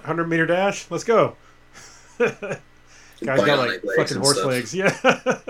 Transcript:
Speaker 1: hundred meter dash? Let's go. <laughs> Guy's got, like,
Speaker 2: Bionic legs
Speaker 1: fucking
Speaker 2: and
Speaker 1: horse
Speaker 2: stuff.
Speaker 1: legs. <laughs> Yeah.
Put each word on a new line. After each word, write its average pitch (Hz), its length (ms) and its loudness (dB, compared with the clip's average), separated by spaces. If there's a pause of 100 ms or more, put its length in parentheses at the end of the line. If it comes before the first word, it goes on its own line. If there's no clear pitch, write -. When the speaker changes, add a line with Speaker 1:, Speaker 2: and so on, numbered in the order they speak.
Speaker 1:
hundred 165 240 -2
meter 165 160 2
dash? 190 440 0
Let's 165 140 -6
go. 202 380 4
<laughs> - 760 -20 (1000)
Guy's 139 260 0
got, 143 140 4
like, 120 220 -2
Speaker 2:
Bionic - 20 -10
legs - 140 -4
Speaker 1:
fucking 143 200 0
Speaker 2:
and 123 80 -2
Speaker 1:
horse 143 120 2
Speaker 2:
stuff. - 100 -2
Speaker 1:
legs. 123 280 -2
<laughs> - 0 -
Yeah. 190 200 0 (540)